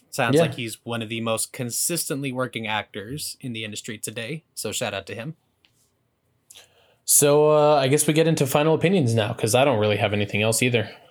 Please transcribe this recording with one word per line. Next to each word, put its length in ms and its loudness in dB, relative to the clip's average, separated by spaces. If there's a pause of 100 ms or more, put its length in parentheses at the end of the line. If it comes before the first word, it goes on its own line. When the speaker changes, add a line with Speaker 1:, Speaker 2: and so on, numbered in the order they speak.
(100)
Speaker 1:
Sounds 260 0
Speaker 2:
Yeah. 60 4
Speaker 1:
like 120 -2
he's 300 -10
one 180 -6
of 60 -10
the 120 -6
most 320 -4
consistently 800 -6
working 340 -6
actors 760 -8
in 140 -10
the 100 -8
industry 340 -10
today. 460 -10 (100)
So 180 -8
shout 220 -4
out 120 -8
to 80 -12
him. 220 -12 (1700)
Speaker 2:
So, 460 4
uh, 260 6
I 120 2
guess 180 2
we 60 2
get 160 4
into 180 2
final 280 4
opinions 400 2
now, 180 0
'cause 220 -2
I 100 6
don't 140 2
really 180 2
have 160 0
anything 300 -2
else 200 0
either. 280 0 (200)